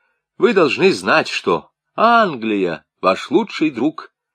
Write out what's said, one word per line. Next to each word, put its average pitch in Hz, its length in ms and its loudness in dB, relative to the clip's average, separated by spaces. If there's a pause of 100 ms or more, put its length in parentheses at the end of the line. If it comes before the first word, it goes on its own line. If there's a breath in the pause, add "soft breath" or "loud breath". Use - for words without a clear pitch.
(380)
вы 208 160 2
должны 170 400 2
знать, 117 360 0
что - 420 -4 (240)
Англия — 113 920 0 (160)
ваш 95 300 -2
лучший 165 400 0
друг, 139 420 -4 (220)